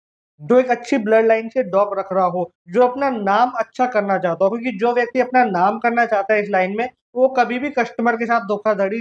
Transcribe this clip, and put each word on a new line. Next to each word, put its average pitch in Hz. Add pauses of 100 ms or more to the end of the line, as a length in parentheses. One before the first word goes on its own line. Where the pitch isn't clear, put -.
(420)
जो 233
एक 254
अच्छी 240
blood 220
line 226
से 254
doc 196
रख 190
रहा 185
हो, 175 (160)
जो 233
अपना 262
नाम 220
अच्छा 233
करना 202
चाहता 175
हो, 190
क्योंकि 233
जो 233
व्यक्ति 247
अपना 247
नाम 196
करना 233
चाहता 208
है 208
इस 185
line 190
में, 240 (260)
वो 254
कभी 247
भी 285
customer 233
के 233
साथ 233
धोखाधड़ी 202